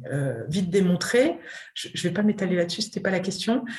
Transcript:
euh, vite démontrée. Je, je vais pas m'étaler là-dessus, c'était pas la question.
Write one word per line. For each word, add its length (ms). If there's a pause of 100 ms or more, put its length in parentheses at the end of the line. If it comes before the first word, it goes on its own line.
(120)
euh, 380
vite 200
démontrée. 720 (340)
Je, 200
je 120
vais 80
pas 80
m'étaler 360
là-dessus, 240
c'était 180
pas 120
la 100
question. 420 (160)